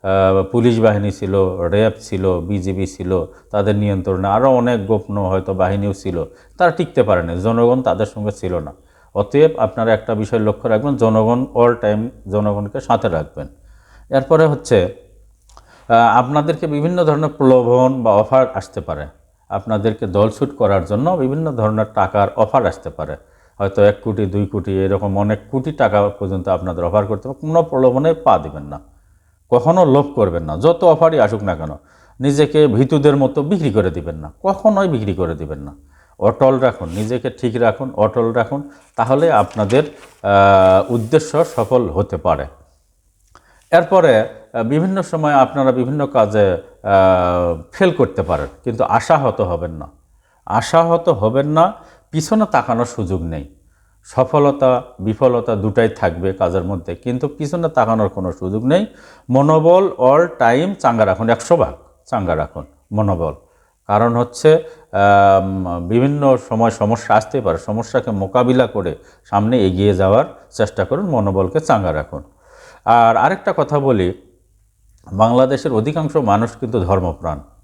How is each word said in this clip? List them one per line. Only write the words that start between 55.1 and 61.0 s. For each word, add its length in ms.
দুটাই 320
থাকবে 440
কাজের 320
মধ্যে, 300
কিন্তু 340
পিছনে 400
তাকানোর 400
কোনো 240
সুযোগ 320
নেই। 220
মনোবল 680
all 260
time 500
চাঙ্গা 320